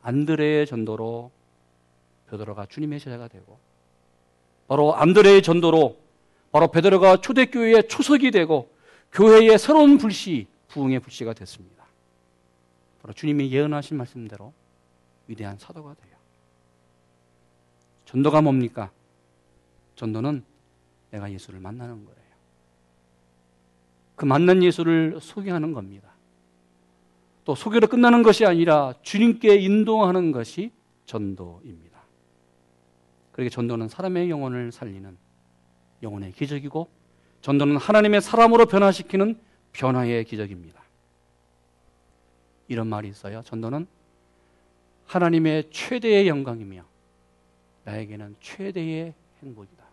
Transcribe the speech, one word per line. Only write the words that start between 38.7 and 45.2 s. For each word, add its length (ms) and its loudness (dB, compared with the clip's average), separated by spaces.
변화의 520 -4
기적입니다. 580 -14
이런 180 -6
말이 220 -10
있어요. 340 -18
"전도는 440 -12
하나님의 640 -2